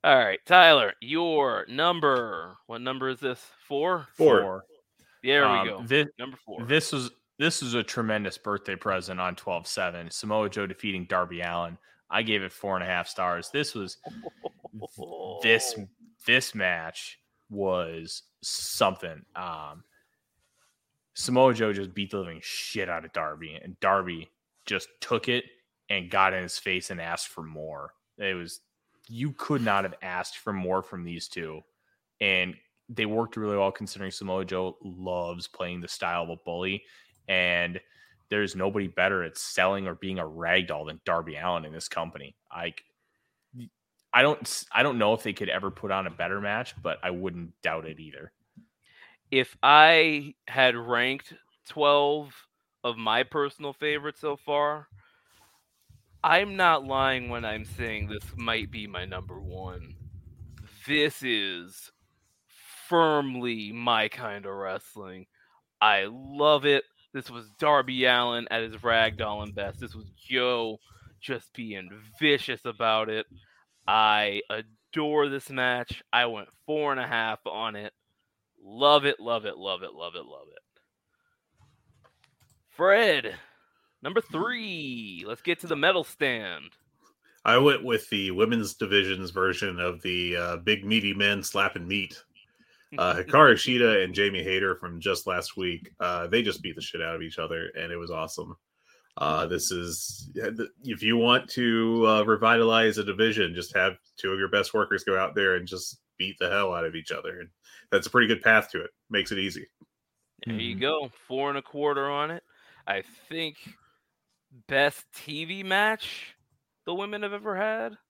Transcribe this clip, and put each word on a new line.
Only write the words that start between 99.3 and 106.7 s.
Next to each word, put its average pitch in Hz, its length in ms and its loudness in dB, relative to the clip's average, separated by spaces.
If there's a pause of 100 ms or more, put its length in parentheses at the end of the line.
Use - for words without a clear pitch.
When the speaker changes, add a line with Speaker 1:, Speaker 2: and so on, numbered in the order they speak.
Speaker 2:
this 85 240 -2
is, 87 640 -8
yeah, 104 160 -4
th-, - 180 -6 (140)
if 113 200 -8
you 113 140 4
want 120 340 4
to, 113 560 2
uh, 107 160 6
revitalize 113 760 4
a 104 80 -2
division, 101 500 2
just 87 200 -8
have 92 220 2 (200)
two 95 140 -4
of 95 80 -2
your 95 100 0
best 101 240 2
workers 101 300 0
go 95 140 2
out 95 180 0
there 95 200 4
and 90 120 -4
just - 340 -10 (160)
beat 95 220 -8
the 90 100 0
hell 98 240 2